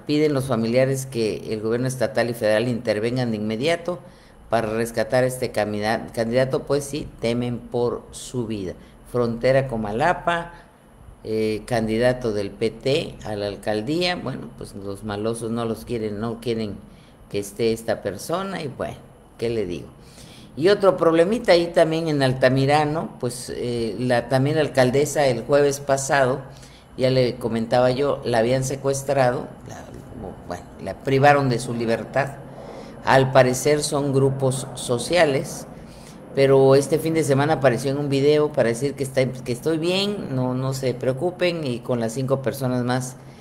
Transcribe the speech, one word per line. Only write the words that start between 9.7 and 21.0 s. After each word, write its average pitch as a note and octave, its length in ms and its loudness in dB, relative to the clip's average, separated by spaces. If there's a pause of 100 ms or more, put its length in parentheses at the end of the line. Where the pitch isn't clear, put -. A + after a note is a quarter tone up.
eh, A2 420 -2
candidato A#2 640 0
del G2+ 180 -4
P A2+ 200 -2
T C#3+ 540 -2
a G#2+ 100 -8
la G2+ 140 -4
alcaldía, A#2 680 -2
bueno, C3 400 -8
pues - 180 -14
los G2 280 -10
malosos A2 480 -4
no A#2 140 -4
los A2+ 200 -6
quieren, G#2+ 360 -6
no A2+ 200 -6
quieren A2 360 -4 (520)
que G2+ 120 -6
esté A2+ 320 -2
esta A2+ 300 -4
persona, F3 600 -6
y C#3+ 60 -8
bueno, - 280 -8 (400)
¿qué A#2 140 -4
le A2 160 -2
digo? D2 200 -8 (720)
Y D#3 120 2
otro G3 280 6
problemita E3+ 560 4